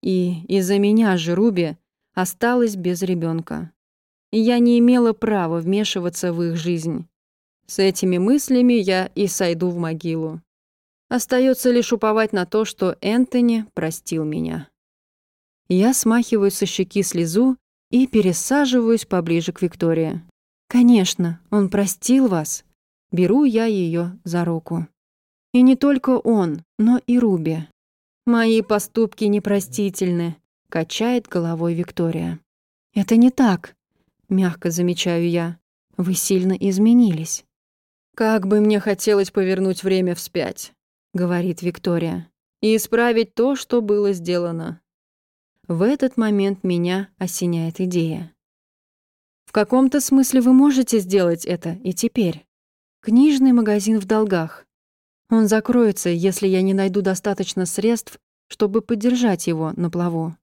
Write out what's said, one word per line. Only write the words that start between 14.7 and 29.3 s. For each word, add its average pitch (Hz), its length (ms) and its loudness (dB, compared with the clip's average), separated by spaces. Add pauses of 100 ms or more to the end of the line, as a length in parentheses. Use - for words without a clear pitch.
Я 202 260 2
смахиваю 226 560 2
со 196 160 -4
щеки 190 360 -4
слезу 185 540 0 (340)
и 254 180 2
пересаживаюсь 233 1000 0
поближе 170 460 -2
к - 100 -6
Виктории. 165 580 -2 (480)
«Конечно, 196 720 2 (100)
он 202 200 0
простил 233 560 0
вас». 165 380 -4 (480)
Беру 185 320 2
я 226 220 2
её 175 440 -2 (140)
за 175 200 -2
руку. 165 440 -6 (640)
«И 247 100 6
не 262 140 6
только 262 420 2
он, 175 460 0 (140)
но 233 280 2
и 240 120 2
Руби». 165 500 0 (580)
«Мои 226 360 2
поступки 214 640 -2
непростительны», 196 1120 -2 (320)